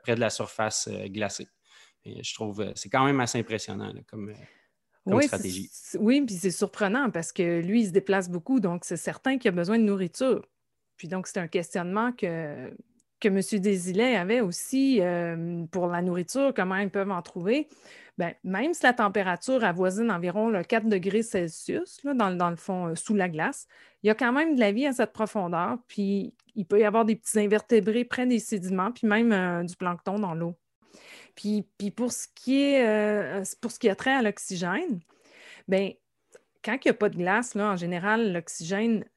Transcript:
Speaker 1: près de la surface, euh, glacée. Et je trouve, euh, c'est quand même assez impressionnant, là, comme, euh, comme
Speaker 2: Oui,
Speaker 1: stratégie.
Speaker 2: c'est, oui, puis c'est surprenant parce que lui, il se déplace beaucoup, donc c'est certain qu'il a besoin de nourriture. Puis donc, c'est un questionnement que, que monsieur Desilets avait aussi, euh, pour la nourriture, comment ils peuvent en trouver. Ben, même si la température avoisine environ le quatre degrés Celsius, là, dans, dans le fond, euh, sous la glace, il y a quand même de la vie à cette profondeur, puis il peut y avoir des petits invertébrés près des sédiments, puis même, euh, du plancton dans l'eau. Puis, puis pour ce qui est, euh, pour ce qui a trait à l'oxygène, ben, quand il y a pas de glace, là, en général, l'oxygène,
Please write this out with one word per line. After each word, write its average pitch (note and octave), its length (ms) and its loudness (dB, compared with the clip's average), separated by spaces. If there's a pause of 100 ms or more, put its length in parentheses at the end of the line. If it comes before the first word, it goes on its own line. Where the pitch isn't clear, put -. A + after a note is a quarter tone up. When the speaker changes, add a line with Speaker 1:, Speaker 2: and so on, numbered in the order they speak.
Speaker 1:
près A#2+ 120 0
de A2+ 60 -2
la A2+ 80 2
surface, A2 640 -4
euh, G2+ 160 -8
glacée. G2+ 400 -6 (560)
Et - 180 -14
je - 120 -8
trouve, G#2 260 -8
euh, G2 140 -4
c'est - 160 -12
quand C3 160 6
même C#3 140 4
assez A#2+ 180 0
impressionnant, G#2 560 -6
là, G2+ 120 -14
comme, G#2 220 -10
euh, G#2+ 60 -14 (720)
comme F#3+ 80 2
Speaker 2:
Oui, C4+ 100 6
Speaker 1:
stratégie. G3 480 -2
Speaker 2:
c'est, - 240 -14
oui, B3 240 4
puis A#3 140 -2
c'est F#3 160 0
surprenant G3+ 600 0
parce E3 220 -6
que E3+ 300 0
lui, G3+ 200 4
il G#3 40 2
se F3+ 60 -4
déplace F#3+ 360 2
beaucoup, F3+ 320 0
donc F3 240 -2
c'est E3+ 140 -6
certain C4 400 -2
qu'il A#3 100 2
a F#3 40 2
besoin F3 260 0
de A3+ 60 6
nourriture. G3+ 580 0 (560)
Puis E3+ 100 -14
donc, F#3 180 -6
c'est - 120 -6
un E3+ 100 -4
questionnement F#3+ 640 -2
que, E3 580 -6 (500)
que A3 80 2
monsieur G3 320 0
Desilets G3 560 2
avait G3 240 2
aussi, C4 600 2
euh, E3+ 720 -2
pour F3+ 160 -2
la F3 160 0
nourriture, F3+ 520 0
comment F#3+ 220 0
ils G3+ 140 -2
peuvent G3 200 -2
en F3 120 -4
trouver. A3 460 -2 (500)
Ben, E3+ 160 -2 (100)
même G#3+ 300 -2
si - 80 -6
la B3 100 6
température G#3 720 0
avoisine F#3 460 2
environ F3+ 400 -2
le F3+ 140 0
quatre A3+ 240 0
degrés G3 340 0
Celsius, - 800 -4
là, C#4+ 120 -2
dans, G3 220 2
dans F3 140 2
le E3+ 60 -6
fond, F3+ 320 -4
euh, E3 80 -2
sous - 180 -2
la F#3 140 2
glace, E3 380 -4 (360)
il G3+ 60 2
y - 20 4
a A3 40 4
quand A#3+ 180 2
même D4+ 240 2
de B3 40 2
la G3+ 120 4
vie B3+ 140 0
à C#4 60 0
cette A#3 200 0
profondeur, G3 760 -2
puis G3 480 -2 (220)
il G3+ 100 -4
peut G3+ 140 4
y A3 40 6
avoir G#3+ 200 4
des A3 120 2
petits - 220 -2
invertébrés G#3+ 680 2
près B3+ 220 -2
des B3 140 2
sédiments, F#3 520 -2
puis A#3+ 140 -4
même, A3 260 4
euh, F3+ 300 0
du F3 140 -8
plancton F#3 420 -4
dans F#3 160 -4
l'eau. E3+ 220 -6 (800)
Puis, G#3 280 -2 (140)
puis G3 140 -6
pour A#3+ 200 -2
ce - 220 -10
qui C4+ 260 0
est, C#4 240 4
euh, G#3 600 0 (160)
pour A#3+ 100 -6
ce - 80 -16
qui A3+ 100 4
a F#3+ 60 4
trait C4 200 0
à C4+ 80 4
l'oxygène, G3 760 -2 (680)
ben, F#3+ 240 2 (720)
quand A3 200 -2
il D#4 40 6
y - 20 6
a - 40 4
pas G#3 140 2
de D#3+ 80 -2
glace, F#3+ 380 0
là, G#3 160 0
en F#3+ 60 0
général, F#3 560 0
l'oxygène, G3 720 -2 (120)